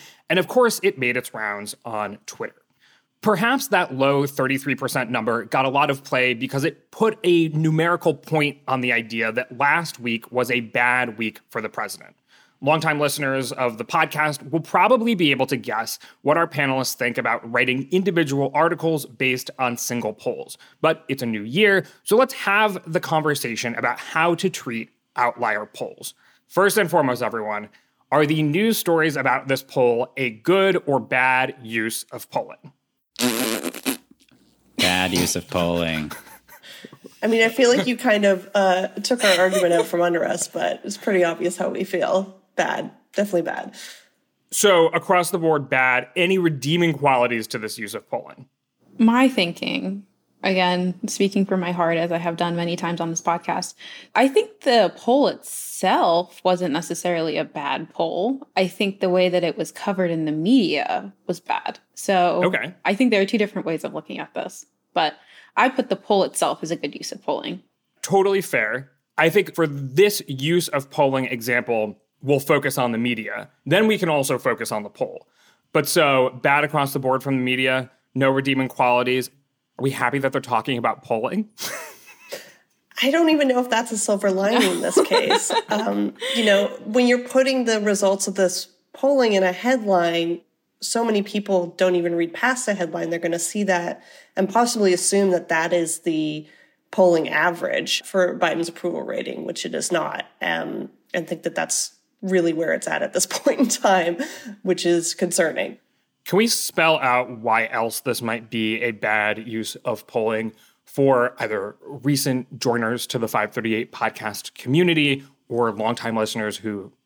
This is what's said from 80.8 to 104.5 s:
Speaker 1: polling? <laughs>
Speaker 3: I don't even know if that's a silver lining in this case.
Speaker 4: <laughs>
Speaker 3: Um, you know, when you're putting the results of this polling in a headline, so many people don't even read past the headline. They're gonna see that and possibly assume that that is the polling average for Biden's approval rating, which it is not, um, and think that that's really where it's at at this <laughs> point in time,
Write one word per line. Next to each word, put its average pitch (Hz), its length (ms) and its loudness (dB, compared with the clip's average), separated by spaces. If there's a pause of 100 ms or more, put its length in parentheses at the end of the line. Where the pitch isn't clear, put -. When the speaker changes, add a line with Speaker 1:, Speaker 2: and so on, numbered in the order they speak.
Speaker 1:
polling? 127 460 -4 (760)
<laughs> - 800 -14
Speaker 3:
I 254 100 4
don't 330 180 4
even 294 200 4
know 247 100 4
if 247 100 -2
that's 226 220 0
a 220 60 -4
silver 202 340 0
lining 202 400 2
in 349 80 -2
this - 220 2
case. - 580 2
Speaker 4:
<laughs> - 100 -6
Speaker 3:
Um, 208 440 -2 (200)
you 226 120 0
know, 202 220 4 (180)
when 247 220 2
you're 247 200 2
putting 262 380 2
the 220 160 0
results 196 480 0
of 190 60 -8
this 185 340 0 (240)
polling 262 400 2
in 190 100 4
a 180 80 2
headline, 175 880 0 (400)
so - 240 -2
many 214 200 2
people 196 520 -2
don't 185 220 2
even 170 180 0
read 170 180 -2
past 247 340 -2
the 208 60 0
headline. 170 360 -4
They're 170 100 -4
gonna 170 180 -2
see 208 260 -4
that 175 380 -2 (360)
and 190 100 2
possibly 226 460 2
assume 196 380 2
that 170 180 -2
that 165 240 0
is 165 260 0
the 156 480 -2 (440)
polling 170 360 4
average - 760 -2
for 180 360 0
Biden's 165 300 0
approval 170 320 -6
rating, - 420 -8
which - 220 -8
it - 100 -6
is - 160 -4
not, - 340 -4 (160)
um, 82 480 -4 (240)
and 170 140 -4
think - 160 -8
that 165 120 -4
that's - 400 -4 (260)
really 180 320 2
where 156 180 -2
it's - 160 -2
at - 140 -2
at - 100 -4
this 277 140 0
<laughs> - 40 -12
point - 300 0
in 247 80 4
time, 175 500 2 (440)